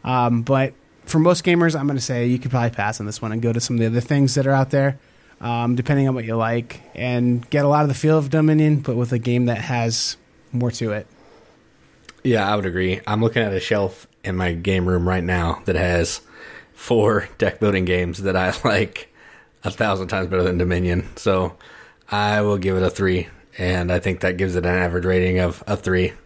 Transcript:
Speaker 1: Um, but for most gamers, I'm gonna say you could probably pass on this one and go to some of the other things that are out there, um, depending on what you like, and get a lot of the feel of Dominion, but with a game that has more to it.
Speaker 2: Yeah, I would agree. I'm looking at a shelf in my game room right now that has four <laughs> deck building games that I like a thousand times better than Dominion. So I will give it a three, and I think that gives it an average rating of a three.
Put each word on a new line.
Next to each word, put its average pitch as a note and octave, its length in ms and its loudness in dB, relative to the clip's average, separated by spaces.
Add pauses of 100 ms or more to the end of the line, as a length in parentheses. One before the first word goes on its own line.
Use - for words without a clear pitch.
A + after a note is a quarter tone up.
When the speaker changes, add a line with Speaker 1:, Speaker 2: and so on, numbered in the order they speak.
Speaker 1:
Um, A#2+ 400 2
but C3+ 300 0 (320)
for - 140 0
most E3+ 260 4
gamers, E3+ 340 4
I'm C#3 80 -2
gonna C#3 140 0
say A#2+ 260 -2
you B2 120 2
could B2 120 -6
probably A#2+ 200 2
pass G#2+ 280 -4
on G#2 60 -6
this G#2 160 -8
one A2 120 -6
and A2+ 80 -4
go A#2 120 0
to A#2 60 0
some A#2+ 160 -2
of A#2 60 0
the A2+ 60 2
other A#2 140 0
things C#3 340 2
that C#3 120 0
are C3+ 60 2
out C3+ 160 2
there, C#3 300 0 (420)
um, A#2+ 340 -2
depending C#3 340 2
on C3 60 0
what A#2 100 -6
you A2+ 100 -4
like, A#2 460 -2 (120)
and B2 560 -2
get C#3+ 160 2
a - 20 4
lot D3 160 4
of D3 60 2
the C3+ 60 0
feel D#3 220 2
of C#3+ 120 0
Dominion, D#3 520 4
but B2+ 160 -4
with B2 160 -2
a A#2+ 60 0
game B2 260 2
that A#2 140 0
has A#2 580 -4 (340)
more B2 200 0
to A2+ 200 -4
it. G#2 160 -6 (1160)
Speaker 2:
Yeah, G#2+ 280 2
I G#2 40 2
would G2 100 -2
agree. F#2 420 0
I'm G#2+ 140 0
looking A2+ 220 2
at G2+ 100 -2
a F#2 60 -2
shelf G2+ 480 -2 (160)
in F#2+ 120 -4
my F2+ 180 0
game F2+ 340 0
room F2+ 200 2
right F#2 160 0
now E2+ 420 -2
that F#2 100 0
has F2 460 0 (520)
four G#2+ 600 2
<laughs> - 40 -20
deck G2 240 -2
building G2 240 2
games F2+ 380 -2
that F#2+ 120 0
I F#2 180 0 (100)
like G#2+ 460 -2 (560)
a F#2 60 -4
thousand G2 380 -2
times F#2+ 180 -2
better F2+ 160 0
than F#2 140 0
Dominion. F2+ 500 0 (100)
So F#2 400 -2 (540)
I G#2 300 0
will G#2 160 0
give F#2+ 200 0
it F#2 60 0
a F#2 60 2
three, F2+ 380 -2 (300)
and F2+ 340 -2
I F2+ 80 0
think F#2 220 -4
that F#2 160 -2
gives F#2 180 -2
it F2+ 100 -2
an F2+ 80 0
average F2+ 320 0
rating F#2 340 2
of F2 280 -2
a G#2 80 0
three. F#2 380 0 (120)